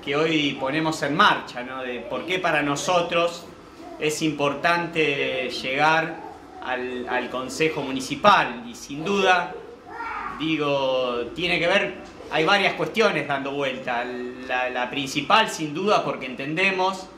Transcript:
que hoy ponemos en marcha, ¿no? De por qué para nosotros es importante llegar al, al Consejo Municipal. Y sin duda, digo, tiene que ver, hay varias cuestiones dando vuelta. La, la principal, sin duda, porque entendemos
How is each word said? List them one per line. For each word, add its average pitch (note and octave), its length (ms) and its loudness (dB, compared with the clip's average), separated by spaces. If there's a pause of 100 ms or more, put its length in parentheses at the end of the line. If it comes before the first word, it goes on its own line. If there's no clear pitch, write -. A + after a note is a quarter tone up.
que C#3 140 0
hoy D3+ 420 2
ponemos D3+ 440 0
en C#3+ 120 0
marcha, F3 480 2
¿no? C3 180 -8
De B2 180 -6
por A#2+ 260 -6
qué F3+ 140 0
para D#3 220 2
nosotros E3+ 840 0 (540)
es D3+ 220 0
importante C#3+ 1300 0
llegar D#3 680 2 (440)
al, B2+ 460 -4
al B2 220 -2
Consejo C#3+ 520 -2
Municipal. C3+ 880 2
Y A#2+ 60 -14
sin D3 300 -8
duda, F#3 480 4 (880)
digo, C3+ 960 0
tiene F3 220 0
que E3 100 0
ver, F#3+ 260 2 (380)
hay D#3 120 2
varias F#3+ 300 4
cuestiones E3 560 2
dando C#3 240 -2
vuelta. B2 500 -2 (420)
La, B2+ 240 0
la B2+ 200 -2
principal, G3 600 2
sin D3+ 240 -4
duda, F#3 300 2
porque C3 220 -4
entendemos F#3 840 0 (100)